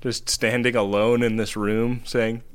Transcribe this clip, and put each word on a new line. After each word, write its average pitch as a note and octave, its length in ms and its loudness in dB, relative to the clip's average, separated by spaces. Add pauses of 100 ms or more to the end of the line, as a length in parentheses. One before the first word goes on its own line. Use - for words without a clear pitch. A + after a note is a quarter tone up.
just - 280 -4
standing A#2+ 460 2
alone G#2+ 460 2
in A2+ 160 2
this G#2+ 180 -4
room A2 500 0
saying, A#2 360 -2 (140)